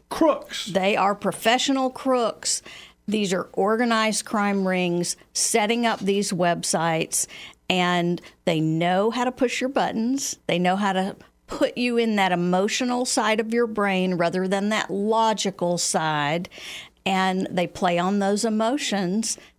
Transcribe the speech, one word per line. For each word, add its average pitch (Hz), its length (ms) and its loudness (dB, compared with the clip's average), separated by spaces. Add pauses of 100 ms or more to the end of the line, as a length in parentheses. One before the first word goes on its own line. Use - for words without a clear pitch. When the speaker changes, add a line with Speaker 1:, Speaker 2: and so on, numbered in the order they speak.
Speaker 1:
crooks. - 580 0
Speaker 2:
They 190 300 2
are 196 200 2
professional 254 760 2
crooks. - 720 -2 (460)
These 202 240 0
are - 200 -2
organized 220 720 0
crime 202 440 0
rings 180 480 0 (180)
setting 233 500 0
up 220 140 0
these 202 340 0
websites, 170 920 0 (420)
and 175 520 2 (240)
they 165 160 0
know 175 500 2
how 240 140 -2
to 254 80 -2
push 247 280 -2
your 262 100 -2
buttons. 240 680 -2 (100)
They 170 140 0
know 180 160 2
how 202 180 0
to 190 220 -2 (320)
put - 280 -2
you 240 220 0
in 226 180 2
that 190 160 2
emotional 196 720 0
side 220 360 0
of 220 120 -4
your 233 140 2
brain 196 480 0
rather 175 320 0
than 196 220 0
that 214 220 -2
logical 202 840 0
side, 160 720 0 (560)
and 190 460 0
they 180 160 0
play 175 320 0
on 190 220 0
those 202 260 0
emotions, 220 920 0 (220)